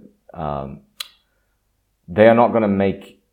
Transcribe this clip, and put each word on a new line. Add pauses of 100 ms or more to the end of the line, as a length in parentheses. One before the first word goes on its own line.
(400)
um, (1300)
they
are
not
gonna
make, (100)